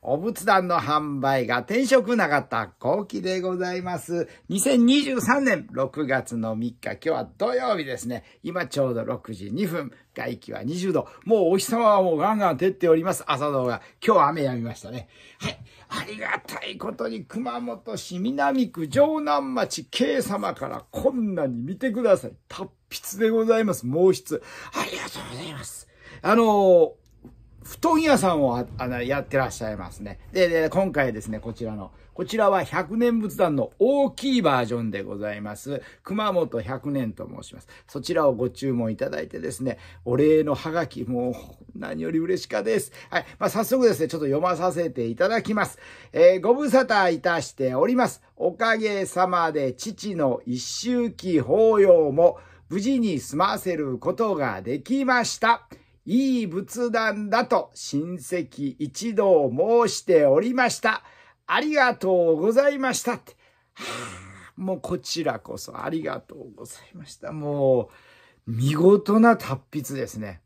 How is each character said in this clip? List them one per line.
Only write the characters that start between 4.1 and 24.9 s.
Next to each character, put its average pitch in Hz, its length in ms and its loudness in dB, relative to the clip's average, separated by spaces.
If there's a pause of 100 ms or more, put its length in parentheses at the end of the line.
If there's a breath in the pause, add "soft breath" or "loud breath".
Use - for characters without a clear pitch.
二 190 140 -4
千 254 240 4
二 277 160 6
十 269 180 -2
三 254 240 2
年 196 280 0
六 135 340 -4
月 123 320 -4
の 110 180 -4
三 117 240 -6
日、 104 120 -10
今 95 100 -12
日 156 80 -4
は 147 160 -2
土 233 300 -4
曜 247 220 -2
日 160 60 -6
で 131 140 -8
す - 100 -10
ね。 120 160 -8 (180 soft breath)
今 170 260 -6
ち - 120 -6
ょ 131 120 0
う - 20 -4
ど 113 100 -4
六 117 300 -8
時 98 180 -12
二 180 140 -2
分、 160 260 -6 (220 soft breath)
外 120 240 -8
気 110 160 -16
は 104 100 -10
二 139 120 -6
十 180 180 -4
度。 135 160 -2 (160 loud breath)
も 202 220 4
う - 20 4
お 190 80 2
日 190 80 -2
様 226 240 2
は 202 120 4
も 180 120 2
う 156 40 0
ガ 196 180 0
ン - 20 -2
ガ 190 160 2
ン 131 40 -4
照 175 120 2
っ - 20 -2
て 180 160 -2
お 160 80 8
り 165 80 0
ま 180 120 -2
す。 - 120 -10
朝 147 240 -2
顔 131 140 0
が。 120 160 -4 (240 loud breath)
今 220 100 4
日 - 40 6
は 143 100 6
雨 156 140 -4
や 127 100 -2
み 117 80 -4
ま 117 140 -8
し - 60 -20
た 110 100 -16
ね。 127 180 -14 (300 loud breath)
は 214 100 -6
い。 - 100 -12 (300 loud breath)
あ - 160 -8
り 208 120 -14
が - 280 -4
た - 200 -12
い - 120 -12
こ - 160 -8
と 233 160 -6
に 220 160 -10
熊 240 340 -8
本 226 380 -10
市 180 220 -10
南 262 500 0
区 165 200 -8
城 302 300 4
南 294 360 -2
町 - 360 -4
K 147 300 0
様 202 320 -4
か - 160 -10
ら - 200 -12
こ - 220 0
ん 220 240 -2
な 151 120 -2
に 120 140 -6
見 160 140 -8
て 262 160 -4
く 226 100 -4
だ 214 140 4
さ - 140 -8
い。 - 40 -18 (140)
達 - 220 -12 (200)
筆 - 360 -6
で 220 40 4
ご 226 140 2
ざ 220 160 4
い 220 60 2
ま 190 80 0
す。 - 80 -6
毛 165 320 4
筆。 - 280 -6 (320 loud breath)
あ - 160 -4
り - 80 -8